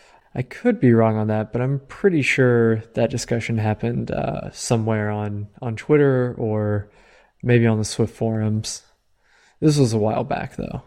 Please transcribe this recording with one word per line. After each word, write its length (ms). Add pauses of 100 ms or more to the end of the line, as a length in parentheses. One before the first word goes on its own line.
(340)
I 80
could 380
be 140
wrong 240
on 100
that, 260
but 80
I'm 260
pretty 340
sure 560 (180)
that 160
discussion 460
happened, 520
uh, 420
somewhere 600
on, 360 (140)
on 140
Twitter 600
or 520 (540)
maybe 240
on 100
the 80
Swift 300
forums. 640 (800)
This 180
was 160
a 60
while 240
back, 320
though. 320